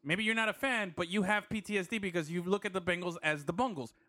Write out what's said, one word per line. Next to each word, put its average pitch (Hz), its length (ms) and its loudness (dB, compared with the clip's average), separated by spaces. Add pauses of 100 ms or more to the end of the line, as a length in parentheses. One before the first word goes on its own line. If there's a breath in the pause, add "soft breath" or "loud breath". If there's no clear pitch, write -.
Maybe 175 200 0
you're 220 100 2
not 226 160 2
a - 40 -2
fan, 220 400 0
but 175 140 -2
you 196 140 2
have 202 260 2
P 214 140 -2
T 208 160 0
S 180 80 0
D 226 120 -2
because 170 320 -2
you 175 120 0
look 202 240 0
at 190 80 -4
the 185 80 0
Bengals 175 400 -2
as 151 240 2
the 175 80 0
Bungles. 180 400 -2 (140)